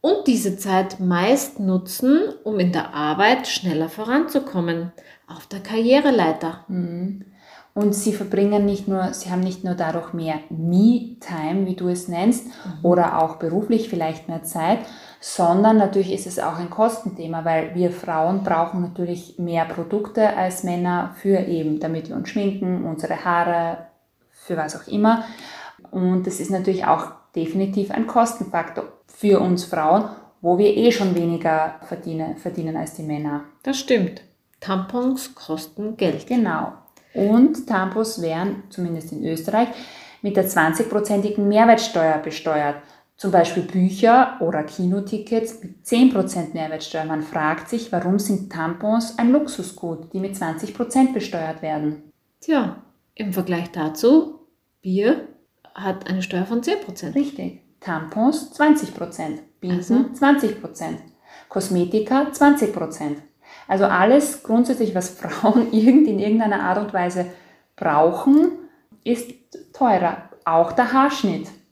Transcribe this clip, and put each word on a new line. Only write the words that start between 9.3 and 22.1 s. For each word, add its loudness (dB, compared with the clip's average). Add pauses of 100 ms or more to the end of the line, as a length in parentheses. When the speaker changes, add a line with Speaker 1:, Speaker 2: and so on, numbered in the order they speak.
Speaker 2:
haben -2
nicht -4
nur -2
dadurch -4
mehr -4 (100)
Me-Time, 0
wie -4
du -2
es -4
nennst, 0
Speaker 1:
Mhm. -16 (300)
Speaker 2:
oder 4
auch -2
beruflich -2
vielleicht -6
mehr -8
Zeit, -2 (400)
sondern 4
natürlich 2
ist -6
es -8
auch -4
ein -8
Kostenthema, -2
weil 0
wir 2
Frauen -2
brauchen 0
natürlich -8
mehr -2
Produkte 0
als -2
Männer -2
für 4
eben, -2
damit -6
wir -10